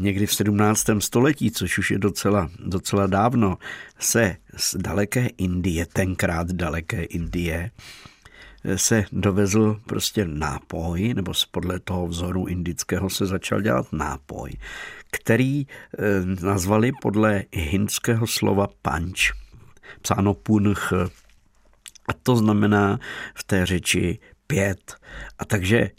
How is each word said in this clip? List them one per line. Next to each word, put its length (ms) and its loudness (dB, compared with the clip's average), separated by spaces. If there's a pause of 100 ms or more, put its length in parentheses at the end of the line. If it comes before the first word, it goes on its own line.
někdy 260 0
v 80 -2
sedmnáctém 640 2
století, 500 2
což 280 -2
už 120 -2
je 80 0
docela, 600 2
docela 480 0
dávno, 520 2 (400)
se 380 2 (200)
z 200 -4
daleké 520 0 (100)
Indie, 480 0
tenkrát 640 -2
daleké 500 -4
Indie, 680 -4 (920)
eh, 140 0
se 340 2
dovezl 760 2
prostě 380 -2
nápoj, 920 -4
nebo 200 -4
z, 100 0
podle 360 -4
toho 260 -4
vzoru 400 -2
indického 640 -2
se 160 0
začal 340 -2
dělat 320 0
nápoj, 600 -6 (580)
který, 560 0
eh, 760 -2
nazvali 480 2 (100)
podle 500 2
hindského 760 0
slova 420 2 (140)
panč, 500 -2 (680)
psáno 320 2
punch. 580 2 (1160)
A 40 -4 (100)
to 140 4
znamená 640 4 (360)
v 100 -14
té 220 2
řeči 520 0 (280)
pět. 500 -2 (420)
A 60 -8
takže, 540 2